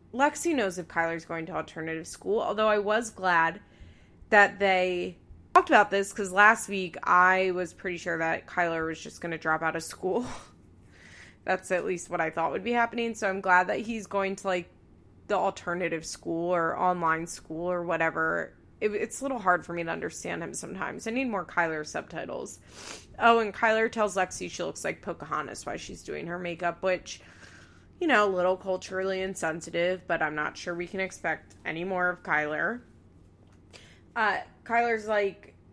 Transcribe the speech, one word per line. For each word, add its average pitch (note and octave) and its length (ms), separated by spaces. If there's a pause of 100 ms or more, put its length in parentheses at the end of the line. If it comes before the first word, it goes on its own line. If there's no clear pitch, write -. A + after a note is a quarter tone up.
(140)
Lexi D4 400
knows F#3+ 240
if E3+ 80
Kyler's E3 380
going E3 220
to D#3+ 60
alternative D#3+ 540
school, G#3 340
although G#3+ 280
I G#3 100
was G#3+ 320
glad E3+ 500 (720)
that G3+ 300
they F#3 580 (360)
talked A#3+ 160
about G#3+ 200
this, G3 220
'cause G3 180
last G#3 380
week F#3 340
I F#3 500
was F3 220
pretty F3+ 220
sure E3+ 220
that E3 280
Kyler E3 400
was D#3+ 140
just - 200
gonna E3 180
drop D#3+ 240
out D#3+ 120
of E3 80
school. - 420 (640)
<laughs> - 580
That's F#3 260
at F3+ 140
least F3+ 240
what F3 120
I D#3+ 100
thought E3+ 220
would F#3+ 120
be A#3 80
happening, A#3 420
so G#3+ 140
I'm F#3+ 120
glad F#3 280
that G#3 120
he's A3 260
going G3 300
to, - 100
like, F3+ 240 (580)
the G#3 80
alternative F3 720
school E3+ 480
or E3 240
online E3+ 480
school E3+ 440
or F3 120
whatever. E3 720 (260)
It, G#3 120
it's - 280
a C4 40
little C4+ 140
hard F3+ 260
for F3 80
me E3+ 120
to E3 60
understand E3+ 520
him E3 120
sometimes. - 520
I A3+ 40
need B3+ 180
more F#3+ 160
Kyler D#3+ 420
subtitles. - 720 (580)
Oh, A#3 200
and G#3 160
Kyler A3+ 360
tells G#3 260
Lexi F#3 340
she - 120
looks E3 220
like D#3+ 180
Pocahontas D#3 640
while - 140
she's - 240
doing D3+ 240
her F3 120
makeup, F3 440
which, - 380 (800)
you F4 60
know, G#3+ 200
a G3 40
little F#3 260
culturally F#3+ 640
insensitive, F3 840
but E3 140
I'm D3+ 140
not D3+ 220
sure F3 180
we F3 120
can F#3+ 140
expect - 540 (100)
any E3 200
more F3+ 260
of F3 120
Kyler. D#3 580 (1300)
Uh, A3 240 (260)
Kyler's A#3 420
like, G#3 480 (180)